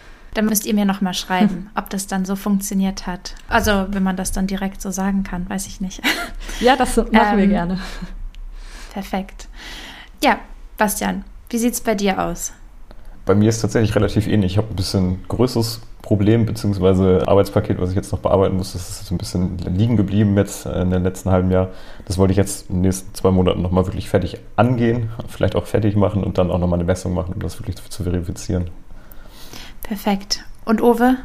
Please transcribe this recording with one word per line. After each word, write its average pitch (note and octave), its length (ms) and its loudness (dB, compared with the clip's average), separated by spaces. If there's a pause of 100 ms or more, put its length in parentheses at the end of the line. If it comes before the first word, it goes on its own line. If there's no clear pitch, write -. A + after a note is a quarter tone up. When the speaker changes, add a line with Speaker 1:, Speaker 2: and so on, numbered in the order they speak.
(340)
Speaker 1:
Dann G#3+ 120 2
müsst A3 200 0
ihr A3+ 80 0
mir G#3 100 2
noch G3 160 0
mal F3+ 140 -2
schreiben, F#3 580 0
Speaker 2:
<laughs> - 40 -10
Speaker 1:
ob G3+ 140 -6
das G3 180 -6
dann F#3+ 160 -2
so G3 100 -4
funktioniert G3 720 -2
hat. - 300 -10 (120)
Also, G#3+ 420 2
wenn G3 120 0
man F#3+ 140 0
das F#3 160 -4
dann F#3+ 160 0
direkt F#3+ 340 -4
so G3+ 80 -6
sagen F#3+ 320 0
kann, F3+ 260 -6
weiß G3 200 -6
ich - 120 -12
nicht. F#3+ 260 -8
<laughs> - 540 -6
Speaker 2:
Ja, B3 140 6
das - 220 0
machen A3 400 4
wir G3 80 4
Speaker 1:
Ähm, G3 60 6
Speaker 2:
gerne. F3+ 280 0 (1120)
Speaker 1:
Perfekt. - 560 -8 (760)
Ja, A#3+ 160 4 (400)
Bastian, G3+ 460 0 (240)
wie A#3 100 -2
sieht's A#3 220 0
bei A3+ 140 0
dir F#3+ 280 0
aus? E3+ 300 -4 (720)
Speaker 3:
Bei F#2+ 100 4
mir G#2 140 6
ist A2 120 0
tatsächlich G#2+ 360 2
relativ G#2+ 300 2
ähnlich. F#2+ 260 2
Ich G2 60 2
habe - 120 0
ein F2+ 60 -8
bisschen F#2 500 0
größeres A#2 540 0 (220)
Problem, G#2+ 420 4
beziehungsweise F#2+ 840 4
Arbeitspaket, G2 540 4
was F2+ 100 0
ich F#2 60 0
jetzt - 160 -4
noch F#2 80 -4
bearbeiten F#2+ 360 4
muss, F2+ 180 -4
das F2+ 140 -8
ist - 180 -12
so - 80 -4
ein E2+ 40 0
bisschen F2+ 400 -2
liegen G#2 380 2
geblieben G2+ 400 4
jetzt, - 300 0
äh, F2+ 160 0
in F2+ 80 2
den F#2 120 2
letzten F#2 280 -2
halben F#2 200 4
Jahr. F#2 200 4 (340)
Das F#2 140 -4
wollte F#2+ 140 6
ich F#2+ 40 4
jetzt - 320 0
in F#2 80 -2
den F2+ 60 2
nächsten F#2 320 0
zwei - 160 2
Monaten F2+ 320 4
noch F2 100 0
mal F#2 140 4
wirklich F#2 220 -6
fertig F2+ 300 -2 (160)
angehen, A#2+ 560 2 (180)
vielleicht - 280 0
auch - 100 -2
fertig G#2 300 2
machen F#2+ 260 2
und F2+ 160 -2
dann F2+ 120 4
auch F2 80 0
noch F2 100 2
mal F2 80 2
eine F2 80 0
Messung F2+ 300 -2
machen, F2 200 -4
um F#2 60 -8
das F2+ 180 -6
wirklich - 180 -8
zu, - 120 -14
zu - 160 -6
verifizieren. F2 640 -4 (1120)
Speaker 1:
Perfekt. - 600 -4 (200)
Und A3 180 2
Owe, A#3+ 420 6